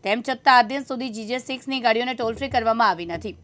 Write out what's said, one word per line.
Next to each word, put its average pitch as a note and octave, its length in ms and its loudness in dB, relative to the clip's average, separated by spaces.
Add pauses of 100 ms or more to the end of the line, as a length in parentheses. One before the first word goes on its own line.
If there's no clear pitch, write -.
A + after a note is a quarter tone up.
તેમ A3 260 -2
છતાં C4 280 6
આજ A#3+ 80 8
દિન C4+ 180 -6
સુધી B3+ 260 -6
જી G#3+ 160 -8
જે B3 140 -4
સિક્સ C4 280 -8
ની C4+ 120 -4
ગાડીઓને A#3+ 340 0
ટોલ A3+ 220 -4
ફ્રી C4 140 -6
કરવામાં A3+ 400 2
આવી E3+ 160 -2
નથી. D#3+ 380 -8